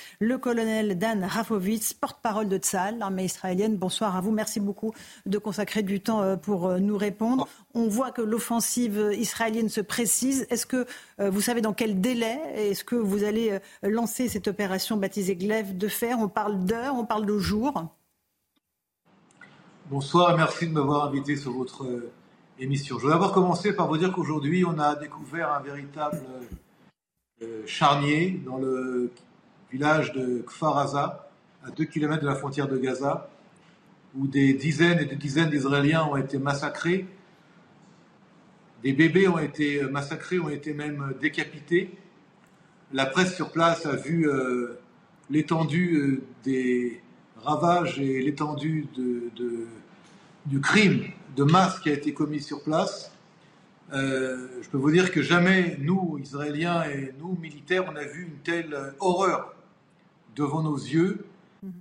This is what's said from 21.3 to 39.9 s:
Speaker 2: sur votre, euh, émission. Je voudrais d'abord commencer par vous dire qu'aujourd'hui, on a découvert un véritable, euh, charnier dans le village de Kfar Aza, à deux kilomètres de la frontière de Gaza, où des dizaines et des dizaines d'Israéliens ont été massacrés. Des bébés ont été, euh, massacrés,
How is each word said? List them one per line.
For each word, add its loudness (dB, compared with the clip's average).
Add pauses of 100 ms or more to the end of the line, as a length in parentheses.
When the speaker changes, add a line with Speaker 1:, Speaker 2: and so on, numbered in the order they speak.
Speaker 2:
sur -6
votre, -6
euh, -6 (480)
émission. -2
Je -6
voudrais 4
d'abord 4
commencer 4
par 0
vous 2
dire 2
qu'aujourd'hui, 0
on 0
a 2
découvert -6
un 0
véritable, -6 (1200)
euh, -10
charnier 2
dans -8
le -2 (600)
village 2
de -2
Kfar 0
Aza, -2 (340)
à -14
deux -2
kilomètres 0
de 0
la 2
frontière -2
de 0
Gaza, -2 (880)
où -2
des 6
dizaines 4
et 2
des -6
dizaines 2
d'Israéliens 4
ont -2
été -2
massacrés. -2 (1800)
Des 2
bébés 6
ont 2
été, 0
euh, -2
massacrés, -4